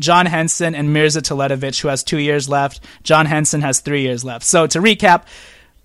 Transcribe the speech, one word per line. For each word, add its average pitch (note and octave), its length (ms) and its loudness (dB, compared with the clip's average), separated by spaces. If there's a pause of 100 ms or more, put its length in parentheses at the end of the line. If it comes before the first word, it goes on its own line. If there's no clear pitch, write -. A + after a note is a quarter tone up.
John E3+ 260 4
Henson, E3 480 -2
and D3 180 -2
Mirza D3+ 300 2
Teletovic, C#3 580 -4
who - 60 -4
has C#3 160 -2
two - 160 -4
years D3 300 -2
left. C#3 320 -2 (240)
John D#3 220 4
Henson D3+ 340 0
has C#3+ 180 -2
three C#3+ 240 -4
years B2 220 -4
left. A#2+ 200 -12
So E3 220 4
to E3 140 -2
recap, G3 420 4 (640)